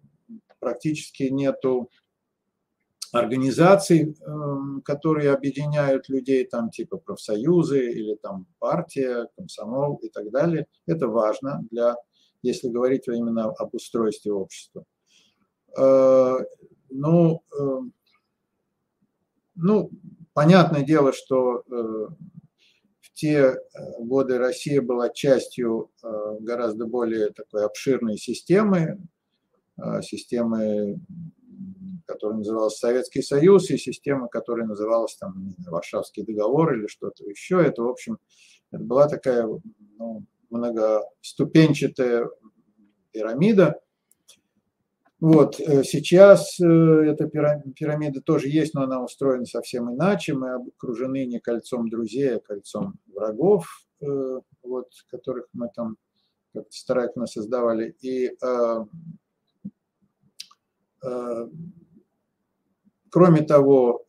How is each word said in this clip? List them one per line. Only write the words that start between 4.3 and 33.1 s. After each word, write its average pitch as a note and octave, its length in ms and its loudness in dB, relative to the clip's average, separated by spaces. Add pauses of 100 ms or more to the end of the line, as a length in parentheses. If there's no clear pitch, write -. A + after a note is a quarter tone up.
которые D3 480 0
объединяют C#3 800 0
людей, C3 360 0
там, A#2 240 -6
типа G2 280 -10
профсоюзы B2+ 920 0
или G#2+ 240 -6
там F#2+ 320 -14 (120)
партия, B2+ 760 -4
комсомол A#2 640 -8
и A2+ 120 -14
так G#2+ 220 -12
далее. D#3 360 -2 (180)
Это D#3+ 220 -2
важно A2 640 -2
для, A#2+ 260 0 (460)
если B2 280 -4
говорить B2+ 380 -2
именно A#2 380 -2
об A2 300 -8
устройстве A2 560 -4
общества. - 540 -10 (920)
Э, C3 600 4 (520)
ну, D#3+ 540 2 (160)
э, C3+ 200 -4 (1800)
ну, F#3 360 0 (420)
понятное D#3+ 500 6
дело, C#3+ 300 4
что, B2+ 560 -2
э, A2 380 -6 (960)
в - 120 -20
те, D3+ 240 -2
э, C3 200 4 (420)
годы B2+ 380 0
Россия B2+ 440 0
была A#2+ 280 -2
частью, A#2+ 840 0 (120)
э, G#2+ 380 -8
гораздо A#2 460 -4
более A2+ 440 -2
такой G#2 340 -4
обширной A#2 520 -2
системы, F#3 840 0 (800)
э, A2 260 -6
системы, G#2+ 960 -4 (1040)
которая G#2+ 340 -8
называлась G#2+ 400 -4
Советский B2 440 -2